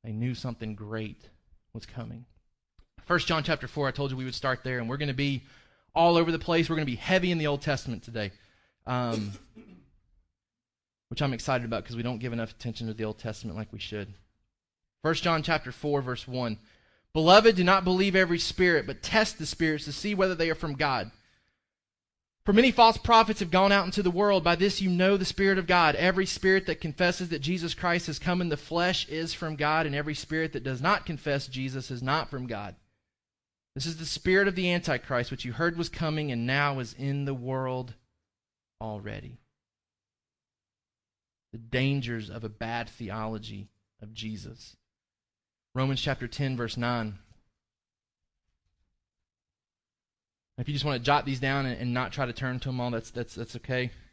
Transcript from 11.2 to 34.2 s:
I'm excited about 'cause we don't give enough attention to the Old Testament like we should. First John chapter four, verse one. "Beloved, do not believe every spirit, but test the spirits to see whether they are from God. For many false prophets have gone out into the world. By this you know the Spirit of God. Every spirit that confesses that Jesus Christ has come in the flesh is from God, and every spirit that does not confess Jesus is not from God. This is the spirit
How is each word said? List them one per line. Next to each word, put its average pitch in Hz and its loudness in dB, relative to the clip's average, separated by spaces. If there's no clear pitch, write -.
I'm 139 0
excited 123 -2
about 113 -4
'cause 117 -10
we 117 -4
don't 123 -4
give 123 -6
enough 113 -6
attention 117 -8
to 110 -6
the 110 -6
Old 107 -6
Testament 107 -10
like 110 -10
we 104 -14
should. 101 -10
First 160 0
John 165 0
chapter 147 -2
four, 143 -2
verse 123 -8
one. 123 -4
"Beloved, 190 10
do 180 4
not 185 6
believe 185 4
every 175 4
spirit, 170 2
but 143 -10
test - 2
the 160 -8
spirits 151 -2
to 147 -8
see 208 -4
whether 190 2
they 165 0
are 160 0
from 151 -4
God. 131 0
For 202 4
many 240 8
false 226 8
prophets 226 6
have 175 -4
gone 190 6
out 202 4
into 190 -2
the 180 4
world. 196 2
By 170 4
this 190 0
you 190 0
know 185 4
the 185 0
Spirit 196 2
of 185 -2
God. 170 6
Every 185 2
spirit 190 2
that 160 -4
confesses 175 0
that 160 -4
Jesus 165 -4
Christ 175 -2
has 151 -6
come 180 0
in 175 0
the 151 0
flesh 170 -2
is 160 -6
from 156 -6
God, 151 2
and 143 -4
every 147 -4
spirit 160 -4
that 123 -6
does 131 -4
not 175 2
confess 139 -4
Jesus 131 -8
is 123 -8
not 139 -2
from 127 -8
God. 104 -8
This 135 -6
is 165 -6
the 160 -10
spirit 190 2